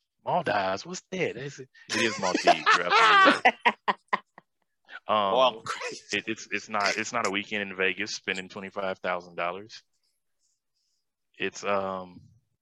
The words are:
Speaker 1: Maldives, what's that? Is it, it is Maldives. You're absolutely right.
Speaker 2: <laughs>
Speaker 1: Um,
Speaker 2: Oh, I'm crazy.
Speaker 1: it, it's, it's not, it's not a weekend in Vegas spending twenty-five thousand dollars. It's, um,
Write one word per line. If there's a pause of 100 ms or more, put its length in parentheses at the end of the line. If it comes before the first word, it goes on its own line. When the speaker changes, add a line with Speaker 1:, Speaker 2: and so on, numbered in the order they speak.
(240)
Speaker 1:
Maldives,
what's (100)
that?
Is
it, (220)
it
is
Maldives. (320)
You're
absolutely
right. (260)
Speaker 2:
<laughs> (960)
Speaker 1:
Um, (200)
Speaker 2:
Oh,
I'm
crazy. (140)
Speaker 1:
it,
it's,
it's
not,
it's
not
a
weekend
in
Vegas
spending
twenty-five
thousand
dollars. (1600)
It's,
um, (420)